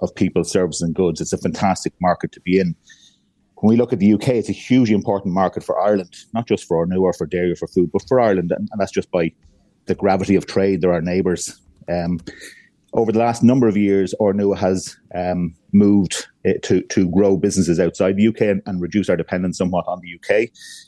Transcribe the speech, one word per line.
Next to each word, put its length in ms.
of 140
people, 300
services 380
and 120
goods, 260
it's 120
a 60
fantastic 640
market 320
to 80
be 180
in. 160
When 120
we 80
look 160
at 60
the 80
U 120
K, 200
it's 100
a 40
hugely 420
important 400
market 280
for 160
Ireland, 380
not 160
just 180
for 200
Ornua 160
or 100
for 140
dairy 260
or 40
for 120
food, 240
but 160
for 100
Ireland, 340
and, 200
and 80
that's 100
just 200
by 220
the 80
gravity 400
of 120
trade. 340
They're 120
our 100
neighbours. 580
Um, 320
over 200
the 60
last 240
number 260
of 80
years, 440
Ornua 360
has, 400
um, 400
moved, 540
uh, 140
to, 200
to 280
grow 260
businesses 420
outside 380
the 60
U 100
K 180
and, 160
and 140
reduce 280
our 80
dependence 420
somewhat 280
on 140
the 80
U 180
K. 240